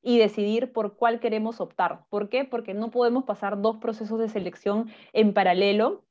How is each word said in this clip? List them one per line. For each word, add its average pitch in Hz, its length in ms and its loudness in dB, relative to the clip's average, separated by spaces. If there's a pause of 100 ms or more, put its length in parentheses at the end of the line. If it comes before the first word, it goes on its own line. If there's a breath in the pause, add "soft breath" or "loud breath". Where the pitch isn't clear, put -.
y 240 160 4
decidir 214 540 2
por 208 240 -4
cuál 233 240 0
queremos 220 420 -4
optar. - 480 -4
¿Por 208 180 -4
qué? 262 160 -2
Porque 226 300 -8
no 214 160 -6
podemos 247 340 0
pasar 202 380 -4
dos 220 160 0
procesos 220 400 -6
de 226 100 -2
selección 208 640 -4 (240 loud breath)
en 214 180 4
paralelo. 202 800 2